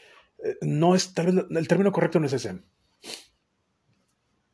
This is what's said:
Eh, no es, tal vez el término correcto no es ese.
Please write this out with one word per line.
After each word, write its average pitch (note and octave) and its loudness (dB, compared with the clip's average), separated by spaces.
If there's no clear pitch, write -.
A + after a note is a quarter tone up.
Eh, - -6
no D#3 2
es, - -2
tal E3+ -2
vez F#3 2
el D#3+ -2
término F#3+ 2
correcto F3 0
no D#3 2
es C3 -2
ese. G#2+ -6